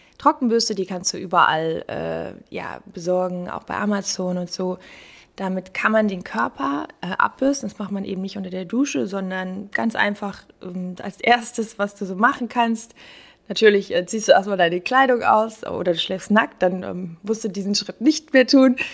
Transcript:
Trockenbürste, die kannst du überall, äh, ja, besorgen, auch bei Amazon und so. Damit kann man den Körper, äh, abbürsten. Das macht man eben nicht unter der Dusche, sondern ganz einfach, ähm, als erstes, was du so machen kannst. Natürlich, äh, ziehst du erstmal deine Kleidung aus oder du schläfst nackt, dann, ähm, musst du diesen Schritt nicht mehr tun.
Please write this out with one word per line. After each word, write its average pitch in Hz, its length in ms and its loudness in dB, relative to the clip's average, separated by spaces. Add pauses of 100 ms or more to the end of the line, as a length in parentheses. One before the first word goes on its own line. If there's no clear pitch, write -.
(180)
Trockenbürste, 233 560 2
die 185 120 -4
kannst 180 260 -4
du - 60 -8
überall, 160 720 2
äh, 165 680 -8
ja, - 320 -10
besorgen, 180 640 -2
auch - 160 -10
bei - 120 -6
Amazon 196 600 -2
und 180 140 -6
so. 180 280 -4 (580)
Damit 185 380 -6
kann 214 180 0
man 214 160 2
den 180 160 -6
Körper, 277 640 -4 (120)
äh, 180 60 -8
abbürsten. 262 600 0
Das - 100 -12
macht 196 120 -8
man 196 140 -6
eben 185 160 -6
nicht 190 160 -8
unter 185 140 -8
der 185 140 -8
Dusche, 247 420 0
sondern 185 640 -6
ganz 226 240 0
einfach, 202 500 -2 (160)
ähm, 180 420 -8
als - 180 -10
erstes, 226 580 0
was 208 160 -2
du 208 100 -8
so 185 120 -6
machen 240 320 0
kannst. 233 460 -2 (560)
Natürlich, 202 420 4
äh, 180 140 0
ziehst 214 220 -4
du - 40 10
erstmal 196 260 4
deine 175 220 4
Kleidung 254 440 4
aus 220 420 2
oder 175 260 -2
du 165 60 0
schläfst 185 320 -6
nackt, - 320 2
dann, 185 220 0
ähm, 165 400 -10
musst 220 180 -4
du 226 60 -4
diesen 202 260 -4
Schritt - 260 -6
nicht 302 320 0
mehr 254 140 6
tun. 262 300 6 (180)